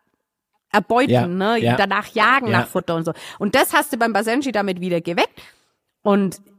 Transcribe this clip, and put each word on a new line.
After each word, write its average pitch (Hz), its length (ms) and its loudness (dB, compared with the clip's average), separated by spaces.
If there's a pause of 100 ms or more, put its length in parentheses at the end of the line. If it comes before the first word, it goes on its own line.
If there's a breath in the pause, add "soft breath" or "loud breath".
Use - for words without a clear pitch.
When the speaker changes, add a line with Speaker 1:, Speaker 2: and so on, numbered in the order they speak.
(720)
Speaker 1:
erbeuten, 233 420 2
Speaker 2:
Ja, 247 140 4
Speaker 1:
ne? 190 320 -2
Speaker 2:
ja. 120 180 2
Speaker 1:
Danach 202 320 0
jagen 233 400 2
Speaker 2:
Ja. 196 120 2
Speaker 1:
nach 117 80 -2
Futter 175 280 -4
und 165 80 -2
so. 165 80 -4 (260 loud breath)
Und 208 160 -2
das 277 200 2
hast 294 180 0
du 269 40 -2
beim 226 160 0
Basenji 226 400 -2
damit 196 280 -2
wieder 175 200 -2
geweckt. 175 400 -4 (600 soft breath)
Und 196 400 0 (160)